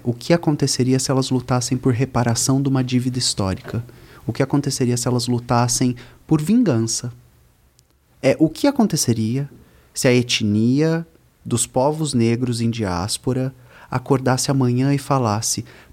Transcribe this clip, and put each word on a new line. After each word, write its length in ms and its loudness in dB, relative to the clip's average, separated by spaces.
o 80 0
que 220 -4
aconteceria 640 0
se 120 -2
elas 200 0
lutassem 460 -2
por 180 0
reparação 680 0
de 60 -2
uma 160 0
dívida 340 -2
histórica? 640 -4
O 60 -2
que 100 -2
aconteceria 540 0
se 120 -4
elas 180 0
lutassem 720 0
por 140 2
vingança? 720 0
É, 160 4
o 120 4
que 160 -2
aconteceria 840 0
se 120 -2
a 80 6
etnia 920 2
dos 220 -2
povos 480 0
negros 460 0
em 100 0
diáspora 840 -4
acordasse 600 0
amanhã 440 2
e 40 0
falasse, 680 -2